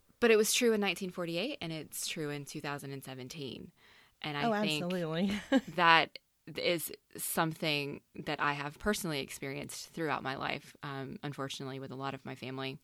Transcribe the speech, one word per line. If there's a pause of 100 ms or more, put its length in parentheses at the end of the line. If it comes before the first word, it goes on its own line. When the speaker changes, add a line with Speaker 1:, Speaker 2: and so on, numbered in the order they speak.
(200)
Speaker 1:
But
it
was
true
in
nineteen
forty-eight,
and
it's
true
in
two
thousand
and
seventeen. (520)
And
I
Speaker 2:
Oh,
Speaker 1:
think
Speaker 2:
absolutely. (200)
<laughs>
Speaker 1:
that (400)
is (260)
something (240)
that
I
have
personally
experienced
throughout
my
life,
um,
unfortunately,
with
a
lot
of
my
family.